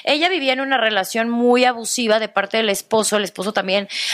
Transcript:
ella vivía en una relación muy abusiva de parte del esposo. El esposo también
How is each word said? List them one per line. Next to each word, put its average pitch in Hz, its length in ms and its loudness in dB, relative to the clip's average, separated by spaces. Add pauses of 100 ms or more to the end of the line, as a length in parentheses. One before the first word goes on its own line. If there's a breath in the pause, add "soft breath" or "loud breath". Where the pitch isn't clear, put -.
ella 302 260 2
vivía 277 240 0
en 262 80 -2
una 269 180 0
relación 220 500 0
muy 240 360 4
abusiva 233 540 0
de 214 100 -4
parte 196 280 -2
del 220 120 2
esposo. 208 480 0
El 208 60 0
esposo 190 300 -6
también 196 340 0 (260 loud breath)